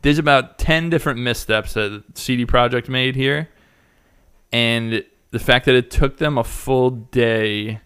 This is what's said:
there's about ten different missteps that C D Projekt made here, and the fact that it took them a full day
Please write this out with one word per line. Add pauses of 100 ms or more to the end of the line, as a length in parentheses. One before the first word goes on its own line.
there's
about
ten
different
missteps
that (120)
C
D
Projekt
made
here, (1040)
and (300)
the
fact
that
it
took
them
a
full
day